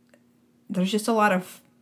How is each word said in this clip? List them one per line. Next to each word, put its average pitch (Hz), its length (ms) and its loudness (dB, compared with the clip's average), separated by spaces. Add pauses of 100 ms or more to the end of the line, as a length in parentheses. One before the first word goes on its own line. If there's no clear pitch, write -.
(680)
there's 190 220 -2
just 214 180 -2
a 233 40 2
lot 208 200 4
of 180 260 -6 (220)